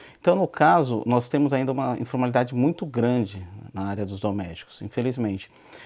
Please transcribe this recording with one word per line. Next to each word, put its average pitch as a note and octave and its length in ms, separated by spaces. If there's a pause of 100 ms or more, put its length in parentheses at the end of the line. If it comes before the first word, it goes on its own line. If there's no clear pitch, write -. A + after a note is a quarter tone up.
(200)
Então, F3+ 160
no F#3+ 100
caso, D3 580
nós A#2+ 240
temos C#3+ 240
ainda C3 200
uma B2+ 260
informalidade B2 560
muito D3+ 320
grande A#2 580 (300)
na G2 120
área G2+ 200
dos G2 140
domésticos, G2 600
infelizmente. A#2 680 (360)